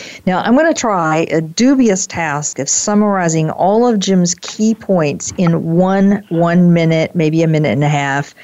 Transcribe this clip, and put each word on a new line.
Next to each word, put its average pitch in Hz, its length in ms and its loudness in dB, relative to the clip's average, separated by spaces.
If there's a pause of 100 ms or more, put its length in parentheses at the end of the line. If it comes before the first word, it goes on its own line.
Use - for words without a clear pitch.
(240)
Now, 185 140 0
I'm 226 180 0
gonna 320 160 2
try 165 580 0
a 165 120 0
dubious 226 640 0
task 151 520 -6
of 135 80 -6
summarizing 185 840 0
all 208 360 2
of 233 120 2
Jim's 185 380 0
key - 380 -2
points 165 640 -2
in 165 400 0
one, 196 540 2
one 170 420 2
minute, 165 420 0
maybe 160 280 0
a 165 40 2
minute 156 260 0
and 139 120 0
a 147 40 0
half 143 560 -2